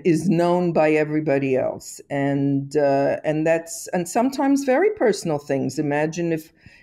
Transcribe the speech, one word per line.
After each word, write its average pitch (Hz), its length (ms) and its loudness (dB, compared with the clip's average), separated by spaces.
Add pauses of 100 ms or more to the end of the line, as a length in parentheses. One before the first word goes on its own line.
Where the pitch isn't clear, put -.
is 160 240 2
known 175 460 2
by 156 180 4
everybody 151 640 0
else. - 540 -4
And, 139 680 -2
uh, 139 480 2
and 156 240 0
that's, 165 460 -2
and 180 160 -2
sometimes 277 560 0
very 285 260 2
personal 180 460 0
things. 135 420 -4
Imagine 156 540 -2
if 160 180 -8 (320)